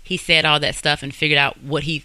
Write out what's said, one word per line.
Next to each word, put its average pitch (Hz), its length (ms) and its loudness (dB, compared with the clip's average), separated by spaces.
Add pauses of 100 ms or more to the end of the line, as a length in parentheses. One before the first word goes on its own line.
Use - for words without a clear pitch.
he 185 140 -6
said 160 260 2
all 151 160 4
that - 160 -2
stuff 147 260 -2
and 135 140 -10
figured 147 240 2
out - 240 0
what 143 200 -4
he 151 220 -4